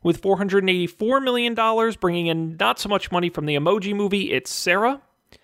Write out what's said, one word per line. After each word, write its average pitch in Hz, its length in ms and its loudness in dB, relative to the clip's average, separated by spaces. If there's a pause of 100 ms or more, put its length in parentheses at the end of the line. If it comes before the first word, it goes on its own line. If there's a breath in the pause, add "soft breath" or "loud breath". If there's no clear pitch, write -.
with 170 180 0
four 196 160 2
hundred 196 260 2
and 190 60 0
eighty-four 185 540 0
million 240 320 0
dollars, 226 420 0
bringing 175 300 0
in 165 340 -2
not 220 180 0
so 202 120 -6
much 196 200 -2
money 175 200 0
from 151 160 -6
The 151 80 0
Emoji 190 420 0
Movie, 202 360 0
it's 127 200 -2
Sarah. 220 480 0 (440 soft breath)